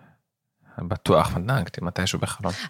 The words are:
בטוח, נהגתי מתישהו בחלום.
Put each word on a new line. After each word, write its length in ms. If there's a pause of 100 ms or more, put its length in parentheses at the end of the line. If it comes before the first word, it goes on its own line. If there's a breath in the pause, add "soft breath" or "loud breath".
(800 loud breath)
בטוח, 560
נהגתי 480
מתישהו 340
בחלום. 340 (180 loud breath)